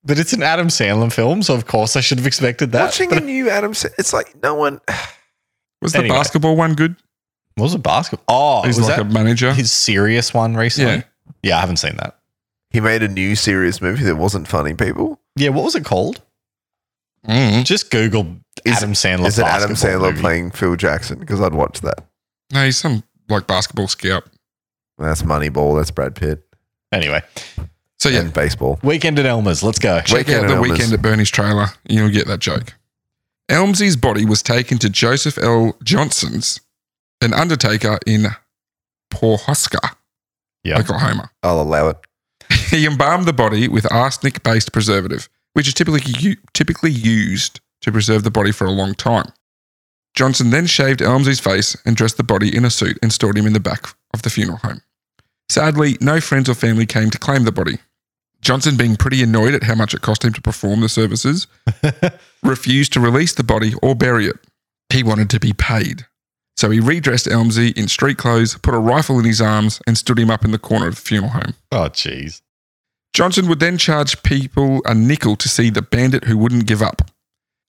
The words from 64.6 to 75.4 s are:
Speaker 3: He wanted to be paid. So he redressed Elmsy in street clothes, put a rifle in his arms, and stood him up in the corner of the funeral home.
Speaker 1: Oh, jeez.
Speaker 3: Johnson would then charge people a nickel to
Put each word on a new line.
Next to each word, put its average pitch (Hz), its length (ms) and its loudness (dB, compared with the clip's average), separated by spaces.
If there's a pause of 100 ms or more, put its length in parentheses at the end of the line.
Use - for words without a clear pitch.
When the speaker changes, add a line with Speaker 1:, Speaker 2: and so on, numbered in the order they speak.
Speaker 3:
He 131 120 2
wanted 107 280 2
to 110 80 2
be 110 140 0
paid. - 520 -2 (520)
So 110 120 2
he 110 100 4
redressed 127 480 0
Elmsy 113 420 2
in 107 180 -2
street - 300 -2
clothes, 117 400 0
put - 160 0
a 120 60 0
rifle 127 400 2
in 113 60 2
his 113 160 2
arms, 107 460 0
and 113 100 2
stood 117 220 0
him 113 100 4
up 110 140 0
in 104 80 2
the 107 80 -2
corner 104 280 -2
of 85 80 -4
the - 60 -20
funeral 104 300 -2
home. - 220 -6 (180)
Speaker 1:
Oh, 90 180 0
jeez. - 520 -10 (720)
Speaker 3:
Johnson 180 340 2
would 165 120 2
then 175 180 0
charge 151 460 0
people 135 600 0
a 113 80 0
nickel 113 440 2
to - 120 -4